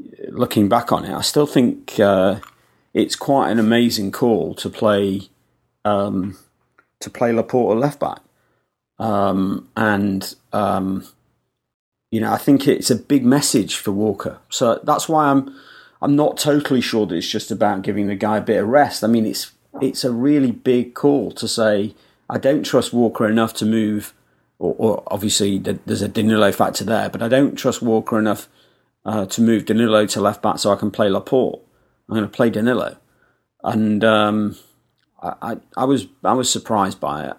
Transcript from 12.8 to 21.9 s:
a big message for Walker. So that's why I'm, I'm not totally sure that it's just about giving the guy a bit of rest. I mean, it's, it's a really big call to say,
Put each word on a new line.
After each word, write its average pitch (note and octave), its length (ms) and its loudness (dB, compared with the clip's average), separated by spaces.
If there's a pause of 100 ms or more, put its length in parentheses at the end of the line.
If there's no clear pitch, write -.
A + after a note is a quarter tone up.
a B2 40 2
big C3 300 0
message C3+ 500 2
for - 160 -6
Walker. G2+ 480 -4 (100)
So A#2 340 0
that's D3 260 0
why D3+ 200 2
I'm, C#3 260 0 (480)
I'm C#3+ 120 2
not D3 220 2
totally C#3+ 440 2
sure G#2+ 260 0
that F2+ 80 -4
it's E2 120 -4
just - 220 -6
about G2+ 320 0
giving G2+ 240 -2
the G2+ 100 -4
guy G#2+ 220 -2
a G2 40 -2
bit G2 200 0
of G2+ 60 -2
rest. C#3 360 2
I A2 40 2
mean, A2+ 180 2
it's, - 260 -8 (300)
it's C3+ 220 -4
a B2+ 80 0
really C3 400 2
big B2 420 0
call C#3+ 380 0
to - 160 -8
say, G#2+ 480 0 (340)